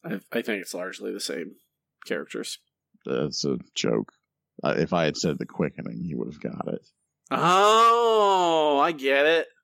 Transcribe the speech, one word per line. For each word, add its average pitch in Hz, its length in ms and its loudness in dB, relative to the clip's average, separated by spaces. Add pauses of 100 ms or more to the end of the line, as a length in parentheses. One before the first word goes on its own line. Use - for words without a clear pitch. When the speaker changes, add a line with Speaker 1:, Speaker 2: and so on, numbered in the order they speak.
Speaker 1:
I, 107 160 -6 (140)
I 117 80 -2
think 104 200 -4
it's - 120 -12
largely 92 400 -8
the 101 80 -8
same 78 320 -8 (520)
characters. - 520 -8 (480)
Speaker 2:
That's 69 400 -4
a 67 140 -2 (140)
joke. 55 380 -2 (500)
Uh, - 160 0
if 80 140 0
I 85 140 2
had 76 100 0
said 73 240 -4
The - 60 -6
Quickening, 60 580 -6
you 73 140 -8
would 60 100 -6
have - 140 -16
got - 320 -10
it. - 80 -8 (500)
Speaker 1:
Oh, 196 1500 4
I 170 80 2
get 139 340 2
it. 160 220 2 (160)